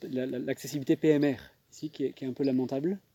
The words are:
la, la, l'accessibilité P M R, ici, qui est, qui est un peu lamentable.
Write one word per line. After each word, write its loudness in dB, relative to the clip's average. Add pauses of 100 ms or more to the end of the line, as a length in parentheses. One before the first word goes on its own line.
(100)
la, -2
la, -6
l'accessibilité -2
P 4
M 4
R, -10 (320)
ici, -12
qui -4
est, -4
qui -12
est -4
un -4
peu -4
lamentable. 0 (160)